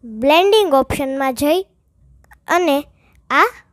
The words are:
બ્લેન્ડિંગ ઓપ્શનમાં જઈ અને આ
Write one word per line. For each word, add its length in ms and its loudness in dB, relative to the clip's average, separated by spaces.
બ્લેન્ડિંગ 680 2
ઓપ્શનમાં 600 -2
જઈ 300 -2
અને 380 0
આ 160 2